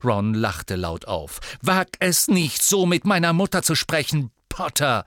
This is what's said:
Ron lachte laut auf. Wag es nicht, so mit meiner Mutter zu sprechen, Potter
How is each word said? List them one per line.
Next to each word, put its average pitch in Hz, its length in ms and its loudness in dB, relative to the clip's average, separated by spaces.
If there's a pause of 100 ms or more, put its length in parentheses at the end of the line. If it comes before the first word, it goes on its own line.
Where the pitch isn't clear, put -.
Ron 110 300 2
lachte 107 420 -2
laut 85 300 -4
auf. 82 340 -6 (220)
Wag 185 280 2 (100)
es 180 280 2
nicht, 175 340 2
so 196 240 2
mit 175 200 2
meiner 175 280 2
Mutter 185 280 0
zu - 140 0
sprechen, 143 560 -2 (180)
Potter 143 580 -2